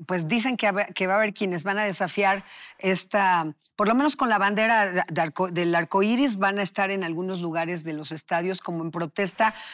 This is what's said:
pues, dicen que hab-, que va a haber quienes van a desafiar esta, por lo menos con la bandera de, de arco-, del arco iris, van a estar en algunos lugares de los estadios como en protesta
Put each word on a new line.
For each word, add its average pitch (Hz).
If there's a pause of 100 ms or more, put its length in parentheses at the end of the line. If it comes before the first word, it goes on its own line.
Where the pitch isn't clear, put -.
pues, 175
dicen 233
que 220
hab-, 196
que 185
va 185
a 196
haber 214
quienes 180
van 196
a 214
desafiar 196 (360)
esta, 185 (240)
por 208
lo 220
menos 285
con 254
la 208
bandera 208
de, 180
de 165
arco-, 180
del 170
arco 170
iris, 233
van 196
a 202
estar 196
en 190
algunos 175
lugares 165
de 160
los 151
estadios 175
como 170
en 165
protesta 180 (220)